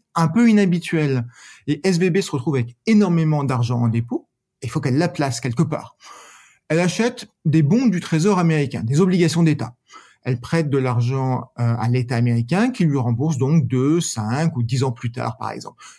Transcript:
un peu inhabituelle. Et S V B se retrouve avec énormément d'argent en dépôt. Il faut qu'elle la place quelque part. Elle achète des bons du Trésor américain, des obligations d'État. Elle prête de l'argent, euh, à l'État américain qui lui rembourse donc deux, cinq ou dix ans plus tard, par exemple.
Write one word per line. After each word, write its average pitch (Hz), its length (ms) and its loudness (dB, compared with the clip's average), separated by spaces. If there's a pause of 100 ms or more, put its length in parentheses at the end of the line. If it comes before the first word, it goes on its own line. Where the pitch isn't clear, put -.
(140)
un 170 140 2
peu 233 220 4
inhabituelle. 165 800 2 (400)
Et 147 180 -4
S 185 120 2
V 175 140 2
B 190 100 0
se - 100 -6
retrouve 139 240 -2
avec 120 300 -4
énormément 170 580 4
d'argent 123 360 0
en 120 80 2
dépôt. 117 420 -4 (320)
Il 127 80 -8
faut 160 100 -4
qu'elle 139 180 0
la 170 120 2
place 139 320 -4
quelque 127 220 -2
part. - 340 -6 (720)
Elle - 100 2
achète 226 480 -2 (160)
des 160 180 2
bons 226 260 4
du 180 120 0
Trésor 180 400 0
américain, 151 440 0
des 139 180 2
obligations 175 420 2
d'État. 151 320 0 (480)
Elle 123 160 -2
prête 160 300 -2
de 139 80 0
l'argent, 127 800 -2
euh, 117 180 0
à 110 120 -2
l'État 123 260 -2
américain 120 560 0
qui 190 140 -2
lui 139 120 0
rembourse 123 400 0
donc 135 300 2
deux, 135 320 0
cinq 135 580 -4
ou 120 60 -2
dix 123 200 -2
ans 135 80 -2
plus 117 200 -8
tard, 120 260 -6
par 107 140 -8
exemple. - 320 -16 (160)